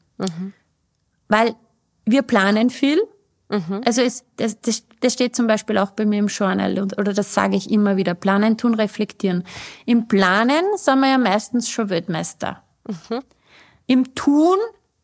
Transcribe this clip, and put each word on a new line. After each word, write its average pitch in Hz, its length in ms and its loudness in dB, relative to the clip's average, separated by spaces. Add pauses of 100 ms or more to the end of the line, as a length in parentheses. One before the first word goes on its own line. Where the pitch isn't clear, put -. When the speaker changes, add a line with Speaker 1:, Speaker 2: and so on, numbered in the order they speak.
(200)
Speaker 1:
Mhm. 190 340 -8 (760)
Speaker 2:
Weil 220 280 2 (500)
wir 262 160 4
planen 214 480 2
viel. 294 320 0 (480)
Speaker 1:
Mhm. 196 340 -4
Speaker 2:
Also 240 200 2
es, - 220 -2 (120)
das, 220 240 -4
das, - 220 -4 (160)
das 247 140 2
steht 240 220 -2
zum 233 120 0
Beispiel 214 320 0
auch 196 120 0
bei 214 140 -4
mir 208 140 2
im 208 80 2
Journal 196 520 -2
und, 196 200 -4
oder 208 140 -2
das 202 200 -2
sage 196 220 0
ich 190 160 -4
immer 208 260 2
wieder, 180 160 0
planen, 202 440 0
tun, 233 180 0
reflektieren. 202 680 -4 (440)
Im 233 200 2
Planen 208 540 4 (140)
sind 269 240 2
wir 269 100 2
ja 269 80 2
meistens 226 500 0
schon 214 220 -4
Weltmeister. 170 720 -6 (260)
Speaker 1:
Mhm. 226 340 -10 (640)
Speaker 2:
Im 254 260 2
Tun 311 440 4 (460)